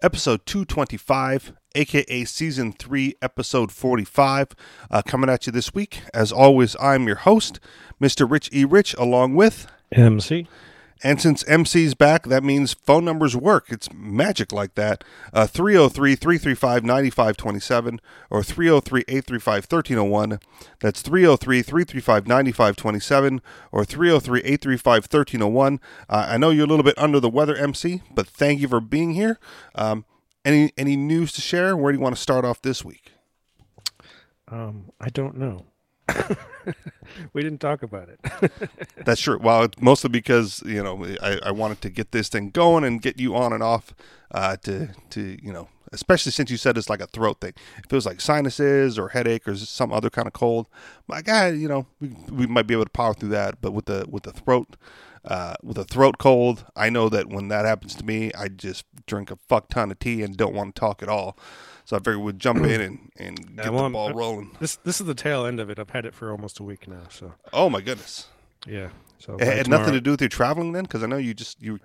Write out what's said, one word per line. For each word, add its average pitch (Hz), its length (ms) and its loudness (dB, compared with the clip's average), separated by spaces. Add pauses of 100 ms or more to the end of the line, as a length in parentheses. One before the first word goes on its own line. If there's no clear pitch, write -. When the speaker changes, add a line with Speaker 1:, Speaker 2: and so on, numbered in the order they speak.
Speaker 1:
episode 139 460 0
two 196 180 -4
twenty-five, 135 880 -4 (220)
A 147 100 0
K 143 220 0
A 123 200 -6
season 131 460 -6
three, 135 480 -6
episode 123 520 -2
forty-five. 135 800 0 (380)
Uh, 104 140 2
coming 131 260 0
at 127 180 0
you 120 60 -4
this 120 220 -4
week. - 280 -6 (120)
As 110 160 2
always, 131 500 8
I'm 131 280 2
your 101 80 0
host, - 420 2 (400)
Mister 139 260 2
Rich 139 280 0
E. 139 120 4
Rich, 185 300 4
along 127 400 2
with 208 320 4 (240)
Speaker 2:
M 113 300 8
C. 165 260 -4 (580)
Speaker 1:
And 135 180 2
since 156 240 2
M 156 180 4
C's 165 300 2
back, 151 300 4
that 131 180 2
means 139 300 0
phone 156 320 4
numbers 156 320 0
work. 156 320 2
It's - 240 -10
magic 107 580 -2
like 101 240 -4
that. 104 300 -2 (280)
Uh, 110 140 4
three 190 300 2
oh 147 120 8
three, 139 280 2
three 165 220 0
three 139 180 -2
five, 123 280 2
nine 131 280 2
five 110 240 0
twenty-seven 117 640 -4 (300)
or 104 120 0
three 165 260 0
oh 151 120 8
three, 127 260 -2
eight 131 180 -4
three 123 140 -6
five, 104 280 0
thirteen 156 300 0
oh 107 60 2
one. 104 380 0 (400)
That's 107 200 -2
three 180 240 4
oh 151 120 8
three, 127 260 0
three 151 220 0
three 131 160 -8
five, 107 260 2
nine 127 260 2
five 107 220 4
twenty-seven 131 680 0 (300)
or 104 140 0
three 170 260 0
oh 156 80 6
three, 123 260 0
eight 143 160 0
three 131 160 -2
five, 117 280 4
thirteen 139 360 0
oh 104 60 2
one. 135 320 2 (300)
Uh, 107 220 0
I 113 60 0
know 151 140 4
you're 151 160 4
a - 20 -2
little 151 140 4
bit 139 160 4
under 143 220 4
the 120 100 2
weather, 147 240 2
M 139 200 -2
C, 180 280 -6 (100)
but 104 140 -4
thank 143 340 0
you 143 60 0
for 123 140 0
being 151 340 -2
here. 220 240 -2 (380)
Um, 107 280 -2 (400)
any, 147 320 4
any 139 200 -2
news 156 380 0
to - 60 -10
share? 180 360 -2
Where 143 160 0
do 139 60 -2
you 131 40 -4
want 127 140 -2
to - 40 -12
start 127 240 0
off 120 160 -4
this 131 240 -6
week? - 280 -20 (1400)
Speaker 2:
Um, 107 420 -14 (100)
I 117 100 -8
don't 139 260 -8
know. 120 300 -10 (420)
<laughs> - 60 -4 (1160)
We 143 100 -6
didn't 151 180 -8
talk 147 220 -4
about 101 280 -14
it. - 100 -20 (720)
<laughs> - 140 -20
Speaker 1:
That's 117 160 0
true. 113 160 -2
Well, 113 240 4
it's 113 180 -2
mostly 127 300 6
because, 117 560 0
you 104 160 -6
know, 95 240 -8 (160)
I, 95 240 -4
I 101 60 -4
wanted 107 280 -6
to 107 80 -8
get 107 240 -8
this 110 160 -2
thing 101 220 -6
going 170 340 4
and 117 160 -2
get - 180 -4
you 123 160 -2
on 120 200 0
and 113 80 -4
off, 113 320 -2 (360)
uh, 95 340 -4
to, 98 260 -6 (200)
to, 98 320 -12
you 101 80 -14
know, 85 180 -14 (220)
especially - 420 0
since 123 180 -4
you 120 80 -4
said 120 180 0
it's 110 140 -6
like 104 100 -4
a 87 60 -12
throat 110 340 -4
thing. - 140 -12 (240)
If - 80 -20
it - 60 -6
was 135 120 0
like 92 160 -8
sinuses 139 760 0
or 92 100 -4
headache 117 400 -2
or 101 80 -6
some 117 340 -6
other 110 200 -2
kind 113 160 -4
of 104 80 -10
cold, 117 340 -2 (380)
my 160 160 -10
guy, 208 260 2
you 156 180 -4
know, 139 200 -4 (120)
we, 147 100 -10 (220)
we 123 160 -2
might 117 200 0
be 113 80 0
able 110 100 0
to - 60 -6
power 117 240 -2
through 104 160 -8
that. 101 320 -4
But 101 100 -6
with 104 140 -6
the, 98 200 -6
with 82 180 -12
the 101 80 -16
throat, - 440 -2 (480)
uh, 90 380 -8
with 113 160 -10
a 98 60 -8
throat 135 340 4
cold, 120 480 2 (100)
I 110 140 -2
know 117 180 2
that 104 200 -2
when 98 200 -8
that 107 160 -2
happens 104 320 -4
to - 80 -16
me, 110 340 -4
I 101 100 -10
just 95 360 -14 (220)
drink 101 240 -8
a 98 60 -14
fuck - 320 -2
ton 107 220 -4
of 95 80 -12
tea 117 240 -6
and 101 140 -8
don't 98 180 -2
wanna 101 180 -8
talk 104 300 -4
at 95 60 -10
all. 101 300 -6 (460)
So 113 120 -6
I 101 40 -2
figured 107 180 -2
we'd 101 200 -8
jump 117 280 0
in 113 160 0
and, - 340 -12
and 92 220 -16 (180)
Speaker 2:
Yeah, 107 80 -10
Speaker 1:
get 110 80 -4
Speaker 2:
well, 127 80 -2
Speaker 1:
the 135 60 -2
Speaker 2:
I'm, 127 60 -6
Speaker 1:
ball 107 180 -6
Speaker 2:
uh, - 20 -8
Speaker 1:
rolling. 110 480 -8
Speaker 2:
this, 160 160 -8
this - 240 -8
is 196 60 -10
the 151 80 -6
tail 131 320 -4
end 123 120 -6
of 107 120 -10
it. 110 80 -12
I've 107 100 -14
had 120 160 -10
it 113 100 -14
for 113 160 -14
almost 104 300 -12
a - 20 -14
week 101 240 -16
now. 92 220 -20
So. - 240 -20 (180)
Speaker 1:
Oh 175 200 2
my 101 100 -2
goodness. 107 460 -10 (400)
Speaker 2:
Yeah. 98 240 -12 (280)
So - 180 -16
Speaker 1:
It - 20 -14
Speaker 2:
by 120 80 0
Speaker 1:
had 131 180 0
Speaker 2:
tomorrow 131 160 2
Speaker 1:
nothing 151 140 0
to 131 80 -2
do 135 80 -2
with 147 100 -2
your 135 80 0
traveling 160 440 -2
then? 185 120 -8
'Cause 113 180 -8
I 113 40 -4
know 123 100 -6
you 127 160 -6
just, 110 300 -16
you, 107 220 -10